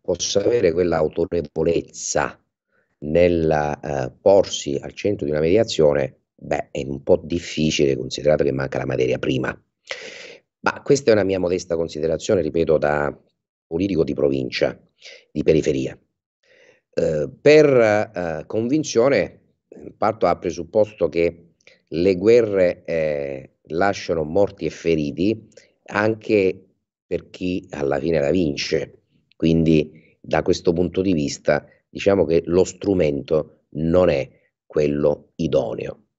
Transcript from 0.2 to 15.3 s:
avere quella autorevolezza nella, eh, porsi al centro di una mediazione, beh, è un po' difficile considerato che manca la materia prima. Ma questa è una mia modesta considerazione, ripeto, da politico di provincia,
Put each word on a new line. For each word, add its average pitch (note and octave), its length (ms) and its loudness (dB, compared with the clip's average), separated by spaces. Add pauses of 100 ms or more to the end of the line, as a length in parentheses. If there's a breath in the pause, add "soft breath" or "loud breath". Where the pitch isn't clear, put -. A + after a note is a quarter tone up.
avere A2+ 280 2
quella E2+ 260 0
autorevolezza D#2+ 1400 -4 (640)
nella, D#2 800 0
eh, C2+ 320 -6 (100)
porsi F#2 600 2
al C2+ 120 -14
centro G2 320 -4
di C#2+ 60 -4
una D2+ 80 -2
mediazione, D#2 800 2 (180)
beh, D2 360 -8
è C#2+ 140 -8
un C#2 180 -8
po' F2 200 2
difficile D2+ 720 0
considerato D2 480 -2
che C#2 80 0
manca C2+ 260 -6
la C2 80 -4
materia B1+ 340 -2
prima. C2 380 -4 (1000 loud breath)
Ma - 220 -4
questa C#3 280 2
è A2+ 40 6
una G#2 100 4
mia F#2+ 160 0
modesta F2 360 -2
considerazione, D#2+ 680 -2
ripeto, D2+ 360 0
da D2 400 -2 (500)
politico E2+ 360 -2
di C#2 100 -2
provincia, C2+ 640 -2 (540 loud breath)